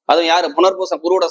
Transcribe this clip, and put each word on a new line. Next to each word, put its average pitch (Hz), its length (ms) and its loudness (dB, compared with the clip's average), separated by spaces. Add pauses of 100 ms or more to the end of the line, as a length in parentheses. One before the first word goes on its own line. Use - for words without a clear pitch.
(120)
அதுவும் 165 180 2
யாரு, 165 260 0
புனர்பூசம் 180 480 -2
குருவோட 175 280 0